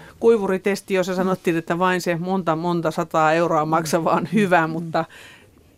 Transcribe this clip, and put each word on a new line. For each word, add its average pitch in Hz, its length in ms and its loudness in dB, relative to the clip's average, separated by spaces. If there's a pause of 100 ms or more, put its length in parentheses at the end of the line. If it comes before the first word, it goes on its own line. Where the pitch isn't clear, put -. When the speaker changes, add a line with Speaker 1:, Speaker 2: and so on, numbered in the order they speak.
(200)
Speaker 1:
kuivuritesti, 196 760 0
jossa 185 220 0
sanottiin, 185 420 0
että 170 220 -4
vain 185 220 0
se 175 140 -2
monta, 175 400 -2
monta 170 360 -2
sataa 160 420 0
euroa 160 320 0
maksava 160 460 0
on 170 220 0
hyvä, 180 340 2
Speaker 2:
Mm. 160 60 -6
Speaker 1:
mutta 165 320 -4 (720)